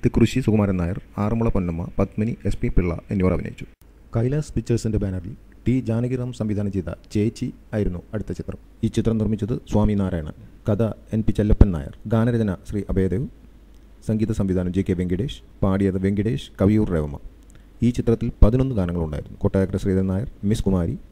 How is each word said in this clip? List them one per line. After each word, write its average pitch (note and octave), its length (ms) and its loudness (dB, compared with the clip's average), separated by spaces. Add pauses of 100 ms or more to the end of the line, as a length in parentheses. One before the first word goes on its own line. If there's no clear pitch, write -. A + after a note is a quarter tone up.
തിക്കുറിശി A#2+ 360 4
സുകുമാരൻ G#2 360 2
നായർ, F2 240 -4 (180)
ആറന്മുള A2+ 300 0
പൊന്നമ്മ, F2 400 -2 (100)
പത്മിനി, G#2+ 460 -2
എസ് G#2 140 0
പി A#2+ 100 -2
പിള്ള F2 320 0 (100)
എന്നിവർ F#2 220 2
അഭിനയിച്ചു. - 340 -6 (500)
കൈലാസ് C3 360 -2
പിക്ചേഴ്സിന്റെ A2+ 460 -2
ബാനറിൽ F#2+ 360 -6 (320)
ടി B2+ 140 2
ജാനകിറാം A#2+ 520 -2
സംവിധാനം G#2 400 -4
ചെയ്ത F2+ 180 -4 (220)
ചേച്ചി A2 400 -2 (220)
ആയിരുന്നു F#2 260 -2 (140)
അടുത്ത G2+ 180 -6
ചിത്രം. - 260 -10 (260)
ഈ A2+ 40 0
ചിത്രം A2 300 0
നിർമ്മിച്ചത് G#2+ 360 -2 (160)
സ്വാമി G#2 240 2
നാരായണൻ, F2+ 420 -2 (320)
കഥ G#2 140 2 (300)
എൻ A2 100 0
പി - 100 2
ചെല്ലപ്പൻ G#2 400 6
നായർ, D2 220 -4 (120)
ഗാനരചന A2+ 500 2 (120)
ശ്രീ G2+ 220 -4
അഭയദേവ്, F#2+ 380 0 (760)
സംഗീത A2 260 0
സംവിധാനം F#2 400 0
ജെ F#2+ 100 0
കെ F#2+ 100 0
വെങ്കിടേഷ്, F2+ 500 -2 (200)
പാടിയത് G2 440 2
വെങ്കിടേഷ്, G#2 440 -2 (120)
കവിയൂർ G#2 280 4
രവമ്മ. D2+ 280 -2 (640)
ഈ A#2 80 4
ചിത്രത്തിൽ A#2 400 0 (140)
പതിനൊന്ന് B2+ 300 4
ഗാനങ്ങളുണ്ടായിരുന്നു. F2 640 -4
കൊട്ടാരക്കര F#2+ 380 0
ശ്രീധരൻ F#2+ 300 2
നായർ, F#2+ 240 -2 (140)
മിസ് G#2 200 0
കുമാരി F#2+ 320 0 (160)